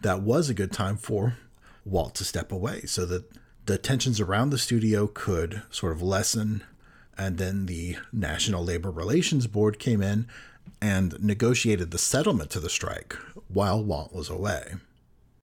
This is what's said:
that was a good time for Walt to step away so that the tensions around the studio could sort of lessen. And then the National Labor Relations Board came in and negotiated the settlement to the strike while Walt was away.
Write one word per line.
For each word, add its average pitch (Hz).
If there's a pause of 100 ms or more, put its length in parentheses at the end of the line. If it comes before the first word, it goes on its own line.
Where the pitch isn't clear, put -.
that 95
was 139
a 117
good 98
time 101
for 110 (460)
Walt 85
to -
step -
away 95
so -
that 90 (340)
the 98
tensions 123
around 104
the 139
studio 107
could 90
sort -
of 80
lessen. 104 (540)
And 95
then 95
the 87 (160)
National 87
Labor 87
Relations 123
Board 104
came 110
in 104 (540)
and 95
negotiated 107
the 85
settlement 107
to -
the 78
strike - (320)
while 98
Walt 78
was 76
away. 87 (680)